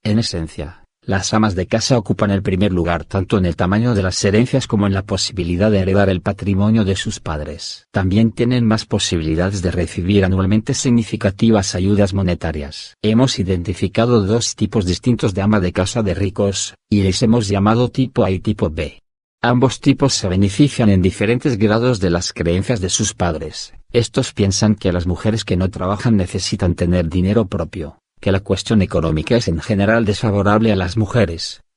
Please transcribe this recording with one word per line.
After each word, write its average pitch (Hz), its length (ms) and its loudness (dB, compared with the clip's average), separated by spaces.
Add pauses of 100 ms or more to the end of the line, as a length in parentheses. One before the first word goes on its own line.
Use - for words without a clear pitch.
En 107 160 0
esencia, 85 680 -6 (180)
las 95 300 -2
amas 107 220 2
de 90 140 -2
casa 117 280 0
ocupan 101 360 0
el 98 100 0
primer 95 300 0
lugar 85 320 -2
tanto 98 340 -2
en 90 80 2
el 82 80 0
tamaño 107 400 0
de 98 80 2
las 90 220 -2
herencias 117 420 2
como 104 220 0
en 98 40 0
la 95 100 0
posibilidad 95 680 -2
de 101 80 2
heredar 95 320 2
el 92 100 0
patrimonio 101 640 0
de 95 120 0
sus - 240 -8
padres. 76 720 -10
También 101 400 2
tienen 120 340 0
más 107 200 0
posibilidades 87 760 -2
de 90 80 0
recibir 90 540 0
anualmente 95 500 0
significativas 110 1000 0
ayudas 98 360 2
monetarias. 82 920 -4
Hemos 113 360 2
identificado 98 880 0
dos 113 300 -2
tipos 107 280 -2
distintos 104 480 0
de 95 100 -4
ama 104 180 2
de 90 120 0
casa 98 300 -2
de 95 120 -2
ricos, 98 600 -2 (160)
y 101 120 4
les 95 200 0
hemos 113 240 2
llamado 104 420 2
tipo 120 360 0
A 95 80 0
y 92 80 -2
tipo 107 280 -2
B. 76 320 -8 (420)
Ambos 123 380 2
tipos 139 320 2
se - 160 -2
benefician 101 600 2
en 95 100 4
diferentes 113 560 0
grados 110 420 2
de 92 120 0
las 85 240 -2
creencias 90 480 0
de 90 80 -4
sus - 240 -2
padres. 80 580 -6 (180)
Estos - 440 -2
piensan 104 400 2
que 90 180 -2
las 87 140 -2
mujeres 107 400 -2
que 92 100 0
no 90 140 0
trabajan 101 480 0
necesitan 92 560 -2
tener 87 340 0
dinero 92 380 0
propio, 82 540 -8 (200)
que 95 120 0
la 98 80 0
cuestión 101 420 0
económica 82 560 0
es 113 100 -2
en 82 120 -2
general 107 440 0
desfavorable 104 680 2
a 98 40 2
las 90 220 -2
mujeres, 95 640 -2 (140)